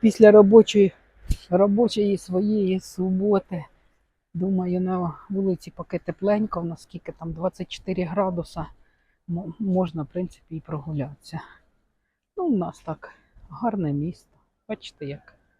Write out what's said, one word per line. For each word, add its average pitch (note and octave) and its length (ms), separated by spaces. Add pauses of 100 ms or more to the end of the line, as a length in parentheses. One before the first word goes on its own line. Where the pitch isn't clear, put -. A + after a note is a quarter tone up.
після G#3+ 300
робочої, G#3 600 (560)
робочої G3+ 680
своєї F#3+ 640
суботи. F#3+ 840 (680)
Думаю, F3+ 480
на F#3 320 (160)
вулиці F#3+ 420
поки - 280
тепленько, G3+ 640
в E3+ 40
нас E3+ 160
скільки - 300
там, E3 220
двадцять F3 380
чотири F#3 320
градуса, F3 640 (640)
м-, E3+ 300
можна, F3+ 440
в C3+ 40
принципі, - 480
і D#3+ 40
прогулятися. D3 840 (960)
Ну, G4 60
у D4 140
нас E3+ 220
так - 340 (360)
гарне F#3+ 440
місто. D3+ 440 (320)
Бачите, - 360
як. C#3 280 (260)